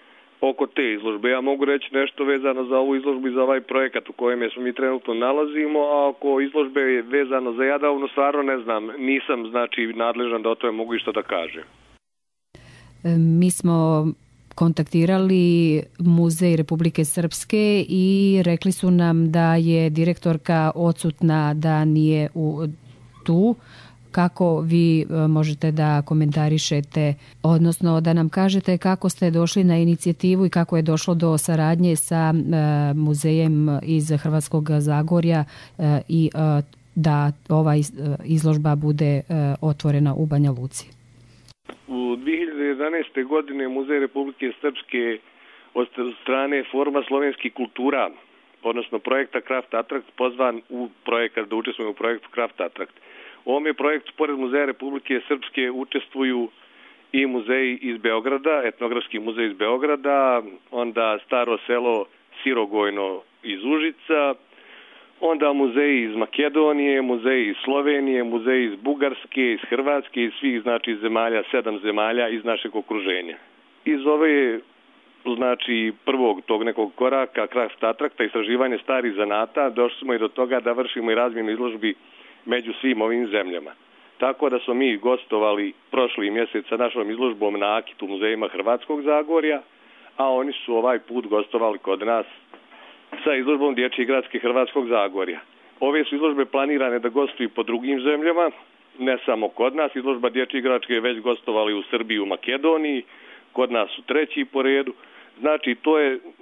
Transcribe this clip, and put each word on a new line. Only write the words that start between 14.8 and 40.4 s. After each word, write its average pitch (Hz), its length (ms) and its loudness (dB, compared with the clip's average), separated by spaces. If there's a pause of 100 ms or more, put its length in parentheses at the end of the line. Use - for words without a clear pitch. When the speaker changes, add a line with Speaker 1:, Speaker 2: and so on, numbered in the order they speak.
Speaker 2:
Muzej 170 580 4
Republike 160 480 0
Srpske 202 840 0
i 196 560 4
rekli 175 280 2
su 185 180 0
nam 165 420 4
da 165 220 4
je 165 360 4
direktorka 165 840 2
odsutna, 160 800 2
da 156 300 2
nije 156 500 4
u, 156 320 -2 (600)
tu. 190 280 4 (560)
Kako 175 500 2
vi, 165 400 4
e, - 40 -2 (240)
možete 156 420 2
da 151 360 2
komentarišete, 151 1080 0 (280)
odnosno 165 580 4
da 165 120 2
nam 165 160 2
kažete 190 500 2
kako 190 300 0
ste 175 220 0
došli 170 340 2
na 175 120 6
inicijativu 170 680 2
i 170 40 2
kako 170 260 2
je 160 60 4
došlo 160 320 2
do 160 240 2
saradnje 165 580 2
sa, 160 380 0
e, 151 600 2
muzejem 151 880 2
iz 156 300 0 (100)
Hrvatskog 156 480 0
Zagorja, 151 760 2 (340)
e, 147 300 2
i, 160 260 2
e, 151 280 2 (320)
da 147 380 2 (160)
ova 156 280 4
iz-, 143 240 0
e, 143 240 -2
izložba 151 520 2
bude, 147 400 2
e, 135 60 -2 (380)
otvorena 147 540 2
u 160 120 0
Banja 147 240 2